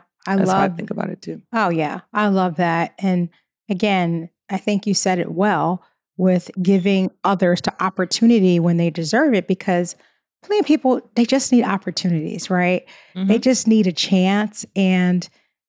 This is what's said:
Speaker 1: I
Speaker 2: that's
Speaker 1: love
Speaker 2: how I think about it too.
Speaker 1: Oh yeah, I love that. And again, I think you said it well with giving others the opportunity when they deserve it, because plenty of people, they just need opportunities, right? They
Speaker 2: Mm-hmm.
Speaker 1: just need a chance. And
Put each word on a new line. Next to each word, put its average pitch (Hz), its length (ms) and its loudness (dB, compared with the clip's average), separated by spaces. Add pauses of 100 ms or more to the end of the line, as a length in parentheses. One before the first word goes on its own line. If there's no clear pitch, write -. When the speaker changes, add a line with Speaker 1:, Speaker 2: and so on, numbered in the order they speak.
(260)
Speaker 1:
I 196 100 -2
Speaker 2:
that's 190 120 2
Speaker 1:
love 185 100 2
Speaker 2:
how 196 60 2
I 190 60 0
think 170 200 -10
about - 200 -6
it - 120 -14
too. 165 180 -12 (120)
Speaker 1:
Oh 214 160 0
yeah, 156 320 -2 (120)
I 208 140 0
love 185 300 0
that. 170 420 0
And 180 300 0 (400)
again, 175 600 -2 (220)
I 190 60 -4
think 202 300 -2
you 196 80 0
said 185 260 0
it 165 100 -4
well 175 520 0 (340)
with 180 340 0 (100)
giving 190 520 2 (100)
others 180 380 2
the - 200 -2
opportunity 190 800 2
when 170 180 2
they 170 140 0
deserve 214 440 0
it, 185 120 0
because 180 480 -2 (480)
plenty 415 160 -2
of - 80 0
people, 262 340 2 (140)
they 233 100 2
just 262 280 0
need 240 100 4
opportunities, 175 880 -4
right? 180 340 0 (300)
They 185 60 -10
Speaker 2:
Mm-hmm. 202 220 2
Speaker 1:
just 247 260 0
need 220 180 4
a 180 60 0
chance. 196 800 0
And 180 540 0 (400)